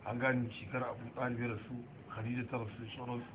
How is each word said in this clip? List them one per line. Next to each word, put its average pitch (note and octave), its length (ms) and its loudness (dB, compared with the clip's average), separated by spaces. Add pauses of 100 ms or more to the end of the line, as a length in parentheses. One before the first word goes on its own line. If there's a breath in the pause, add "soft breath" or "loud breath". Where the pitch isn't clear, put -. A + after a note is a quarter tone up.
An A#2 140 0
gane B2 300 6 (120)
shekara B2 260 0
Abu A#2 280 -4
Talib B2 240 2
ya A#2+ 80 2
rasu, A#2 360 -2 (320)
Khadija A#2+ 340 0
ta B2+ 80 0
rasu, A2 220 -2 (160)
sauransu. A#2+ 400 -2